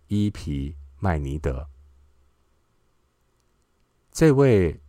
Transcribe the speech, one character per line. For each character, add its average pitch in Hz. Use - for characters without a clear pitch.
伊 104
皮 71
麦 87
尼 71
德。 67
这 160
位 120